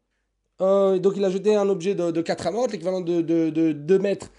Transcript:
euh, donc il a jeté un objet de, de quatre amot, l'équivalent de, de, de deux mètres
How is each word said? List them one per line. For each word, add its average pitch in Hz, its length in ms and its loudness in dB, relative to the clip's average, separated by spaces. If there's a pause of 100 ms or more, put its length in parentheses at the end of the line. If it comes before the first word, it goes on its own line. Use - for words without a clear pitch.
(600)
euh, 190 380 4
donc 190 180 2
il 196 80 0
a 190 60 2
jeté 196 240 2
un 202 140 2
objet 190 260 -2
de, 170 160 -2
de 160 120 -2
quatre 170 260 -6
amot, 233 180 -2
l'équivalent 185 360 -6
de, 170 180 -2
de, 165 300 0
de 160 200 0
deux 151 300 0
mètres 196 380 -4